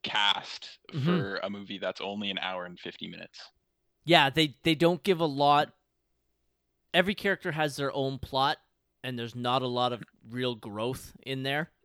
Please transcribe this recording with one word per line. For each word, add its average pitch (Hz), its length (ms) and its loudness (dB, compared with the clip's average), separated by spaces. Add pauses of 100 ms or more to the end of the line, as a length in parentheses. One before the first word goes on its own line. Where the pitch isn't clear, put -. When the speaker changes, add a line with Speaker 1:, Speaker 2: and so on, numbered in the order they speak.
Speaker 1:
cast - 760 -2 (160)
Speaker 2:
Mm-hmm. 135 120 -2
Speaker 1:
for 151 360 0
a 98 80 -4
movie 101 280 -10
that's 95 220 -4
only 101 300 -4
an 92 80 -6
hour 92 260 -4
and 90 160 -14
fifty - 280 -12
minutes. 87 320 -16 (640)
Speaker 2:
Yeah, 151 260 6
they, 156 320 2
they 165 120 4
don't 165 280 4
give 175 180 2
a 170 60 2
lot. 143 480 4 (1200)
Every 175 200 4
character 185 380 -2
has 151 240 -2
their 139 160 -2
own 135 260 -4
plot, 139 380 0 (480)
and 127 140 -6
there's 117 160 -6
not 123 260 0
a 127 60 -2
lot 123 260 2
of 107 100 -8 (280)
real 123 240 -2
growth 113 580 -6 (100)
in 135 200 -6
there. 143 280 -2 (140)